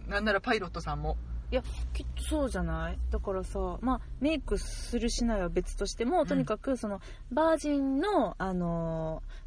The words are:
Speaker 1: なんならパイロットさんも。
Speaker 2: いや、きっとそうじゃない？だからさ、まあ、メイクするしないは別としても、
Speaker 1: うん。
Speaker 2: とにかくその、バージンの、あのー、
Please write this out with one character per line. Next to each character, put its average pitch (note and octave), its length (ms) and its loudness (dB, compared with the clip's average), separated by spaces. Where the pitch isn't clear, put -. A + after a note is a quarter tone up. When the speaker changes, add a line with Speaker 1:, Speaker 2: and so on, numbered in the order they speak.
Speaker 1:
な G3+ 100 0
ん G#3+ 60 0
な G#3 80 4
ら G3 80 4
パ A#3+ 140 2
イ G#3+ 40 2
ロ F3+ 80 -4
ッ - 20 -10
ト E3 120 -6
さ D3+ 140 -2
ん D3+ 60 -4
も。 D#3 140 0
Speaker 2:
い A#3+ 40 4
や、 B3+ 80 2
き D#4 100 -2
っ - 20 -8
と - 60 -2
そ D4+ 220 0
う A#3 40 0
じ G3+ 80 -2
ゃ F3+ 60 0
な E3 280 -2
い？ - 80 -4
だ G#3+ 80 0
か G3+ 120 -4
ら F#3 140 -2
さ、 F#3 340 -2
ま B3+ 140 2
あ、 A3 80 0
メ D4+ 140 2
イ C#4+ 80 0
ク G3+ 160 0
す - 420 -4
る A3+ 100 2
し - 140 2
な A3+ 140 2
い F#3+ 40 0
は F3 60 2
別 F3 300 -2
と G3+ 80 -2
し - 80 -4
て A#3 100 -2
も、 D#4 200 4
Speaker 1:
う - 20 0
ん。 - 20 0
Speaker 2:
と C#4+ 80 2
に C4 80 4
か D#4+ 140 0
く C4+ 180 0
そ A3 140 -2
の、 G3 100 -4
バ D#4+ 220 6
ー D#4 40 6
ジ D4 200 0
ン C4+ 240 2
の、 E4+ 360 4
あ F#3+ 160 0
の E3 720 0
ー、 - 220 -10